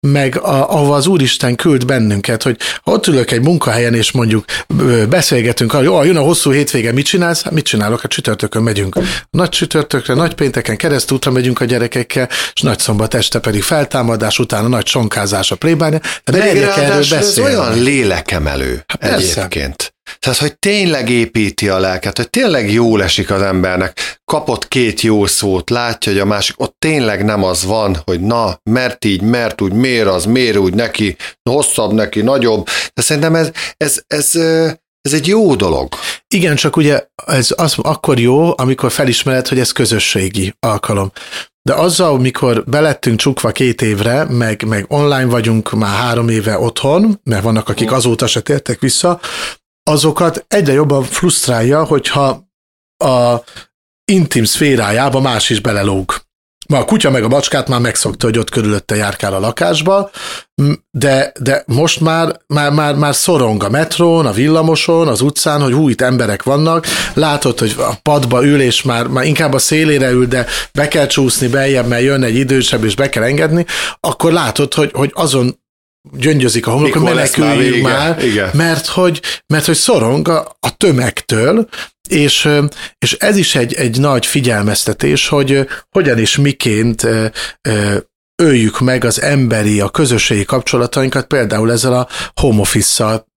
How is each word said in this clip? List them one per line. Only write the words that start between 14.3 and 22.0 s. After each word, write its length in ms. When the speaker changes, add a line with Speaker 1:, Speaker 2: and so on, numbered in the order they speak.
Speaker 1:
utána 280
nagy 180
csonkázás 680
a 40
plébánia. 440
De 100
Speaker 2:
Pedig 180
Speaker 1:
merjek 360
erről 120
Speaker 2:
ráadásul 280
ez 80
Speaker 1:
beszélni. 300
Speaker 2:
olyan 280
lélekemelő 1040
Speaker 1:
Hát 120
persze. 400
Speaker 2:
egyébként. 540
Tehát, 200
hogy 180
tényleg 520
építi 600
a 100
lelket, 380